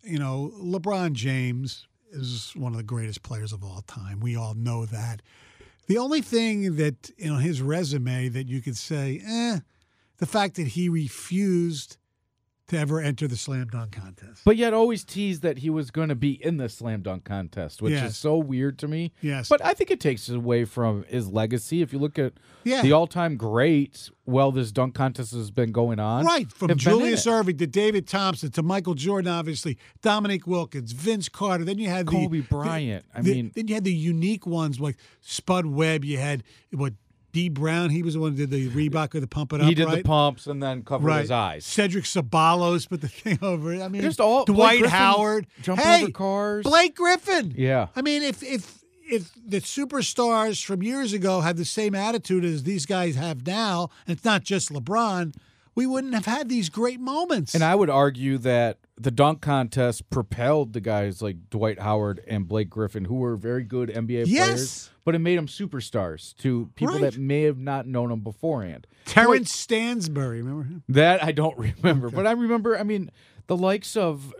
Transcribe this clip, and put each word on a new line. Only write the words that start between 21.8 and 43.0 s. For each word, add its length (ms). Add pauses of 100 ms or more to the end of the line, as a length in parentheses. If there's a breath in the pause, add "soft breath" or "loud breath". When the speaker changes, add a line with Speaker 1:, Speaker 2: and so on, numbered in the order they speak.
Speaker 2:
If 100
you 60
look 200
at 140 (320 soft breath)
Speaker 1:
Yeah. 160
Speaker 2:
the 120
all-time 440
greats, 720 (140)
well, 260
this 220
dunk 220
contest 400
has 160
been 220
going 280
on, 240
Speaker 1:
Right, 260
from 200
Speaker 2:
have 80
been 160
in 60
Speaker 1:
Julius 260
Speaker 2:
it. 40
Speaker 1:
Erving 280
to 80
David 420
Thompson 440
to 100
Michael 320
Jordan, 360
obviously, 460 (240 soft breath)
Dominique 460
Wilkins, 460
Vince 360
Carter. 360
Then 140
you 120
had 160
the, 60
Speaker 2:
Kobe 280
Speaker 1:
the, 80
Speaker 2:
Bryant. 560 (100)
I 60
Speaker 1:
the, 140
Speaker 2:
mean 200
Speaker 1:
then 140
you 60
had 100
the 80
unique 540
ones 340
like 160 (240 soft breath)
Spud 460
Webb. 360
You 140
had, 260 (300 soft breath)
what, 220 (380)
Dee 160
Brown, 420
he 140
was 100
the 60
one 100
who 160
did 60
the 160
Reebok 440
with 120
the 20
pump 260
it 80
up, 60
Speaker 2:
He 80
did 140
Speaker 1:
right? 80
Speaker 2:
the 80
pumps 420
and 160
then 220
covered 240
Speaker 1:
Right. 140
Speaker 2:
his 100
eyes. 340
Speaker 1:
Cedric 380
Ceballos 840
put 120